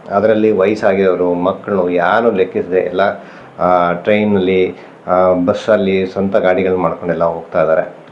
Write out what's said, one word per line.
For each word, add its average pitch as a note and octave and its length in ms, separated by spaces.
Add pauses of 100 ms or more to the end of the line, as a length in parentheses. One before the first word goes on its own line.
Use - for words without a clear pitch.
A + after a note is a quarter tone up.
(120)
ಅದರಲ್ಲಿ G#2+ 400
ವಯಸ್ಸಾಗಿರೋರು, F#2+ 840
ಮಕ್ಕಳು F#2 560
ಯಾರು F#2+ 420
ಲೆಕ್ಕಿಸದೆ F#2 480
ಎಲ್ಲ, F2+ 220 (580)
ಆ, F2 320
ಟ್ರೈನಲ್ಲಿ, F#2+ 840 (320)
ಆ, F#2 260
ಬಸ್ಸಲ್ಲಿ F#2+ 720
ಸ್ವಂತ G2 300
ಗಾಡಿಗಳು F#2 420
ಮಾಡ್ಕೊಂಡೆಲ್ಲ E2+ 460
ಹೋಗ್ತಾ E2 380
ಇದ್ದಾರೆ. D#2+ 320 (180)